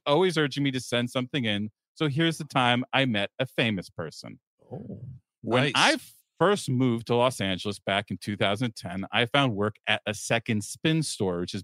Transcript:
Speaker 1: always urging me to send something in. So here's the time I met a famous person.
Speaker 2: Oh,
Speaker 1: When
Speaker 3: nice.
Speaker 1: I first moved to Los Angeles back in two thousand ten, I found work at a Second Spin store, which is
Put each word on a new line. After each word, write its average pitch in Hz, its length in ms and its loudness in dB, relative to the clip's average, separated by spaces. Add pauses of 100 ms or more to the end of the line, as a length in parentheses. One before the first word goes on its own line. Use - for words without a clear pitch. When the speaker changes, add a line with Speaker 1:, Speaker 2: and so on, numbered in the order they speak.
Speaker 1:
always 160 320 4
urging 143 240 0
me 139 80 2
to 127 100 -2
send 120 300 -2
something 127 340 -2
in. 104 260 -2 (240)
So 160 120 0
here's 160 320 2
the 165 60 -8
time 123 480 2
I 135 120 4
met 104 260 0 (100)
a 131 60 0
famous 110 440 -2
person. 71 480 -10 (340)
Speaker 2:
Oh, - 280 -12 (400)
Speaker 1:
When 127 240 2
Speaker 3:
nice. 143 100 0
Speaker 1:
I 220 220 4 (420)
first 196 300 2
moved 123 380 2
to 120 100 0
Los 123 240 2
Angeles 95 380 -2
back 101 320 0
in 98 80 -4
two 104 180 -6
thousand 107 400 0
ten, 95 340 -8
I 113 140 2
found 131 320 2
work 104 200 -2 (100)
at 107 200 0
a 107 60 -2
Second 113 500 -2
Spin 160 400 -2
store, 90 380 -2
which 90 140 -6
is 98 100 -4